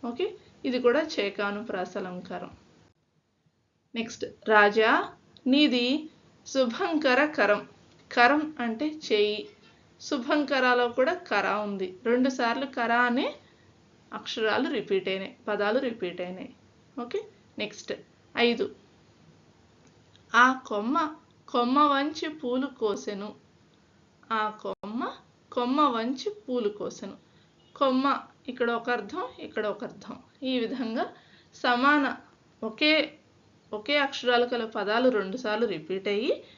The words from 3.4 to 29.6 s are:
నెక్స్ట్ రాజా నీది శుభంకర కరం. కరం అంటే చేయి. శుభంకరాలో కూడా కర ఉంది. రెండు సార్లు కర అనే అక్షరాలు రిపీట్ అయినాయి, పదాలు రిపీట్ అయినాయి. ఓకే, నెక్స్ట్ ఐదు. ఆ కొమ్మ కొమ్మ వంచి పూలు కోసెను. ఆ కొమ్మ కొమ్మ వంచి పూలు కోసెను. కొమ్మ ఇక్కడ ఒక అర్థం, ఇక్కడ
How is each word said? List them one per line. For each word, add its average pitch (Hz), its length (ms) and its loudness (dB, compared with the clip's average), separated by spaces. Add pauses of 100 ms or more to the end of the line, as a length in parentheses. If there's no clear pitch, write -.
నెక్స్ట్ 226 300 -6 (220)
రాజా 220 640 6 (380)
నీది 262 640 4 (380)
శుభంకర 269 800 2
కరం. 208 440 2 (420)
కరం 285 480 4
అంటే 233 280 -2
చేయి. 214 600 0 (520)
శుభంకరాలో 262 840 2
కూడా 262 260 2
కర 294 340 -2
ఉంది. 196 580 -4
రెండు 247 240 4
సార్లు 254 360 -2
కర 233 260 -2
అనే 247 440 2 (760)
అక్షరాలు 220 560 -2
రిపీట్ 190 380 -2
అయినాయి, 190 300 -6 (100)
పదాలు 208 320 0
రిపీట్ 196 420 -6
అయినాయి. 185 320 -10 (480)
ఓకే, 381 240 -6 (340)
నెక్స్ట్ - 340 -8 (440)
ఐదు. 240 380 0 (1600)
ఆ 254 180 8
కొమ్మ 262 640 -2 (320)
కొమ్మ 254 320 2
వంచి 294 500 2
పూలు 262 380 -4
కోసెను. 208 680 -6 (960)
ఆ 214 160 0
కొమ్మ 208 640 -6 (380)
కొమ్మ 254 300 0
వంచి 269 540 0 (140)
పూలు 240 200 0
కోసెను. - 440 -8 (640)
కొమ్మ 262 440 2 (280)
ఇక్కడ 247 240 -2
ఒక 240 180 -4
అర్థం, 240 380 -4 (120)
ఇక్కడ 214 280 -4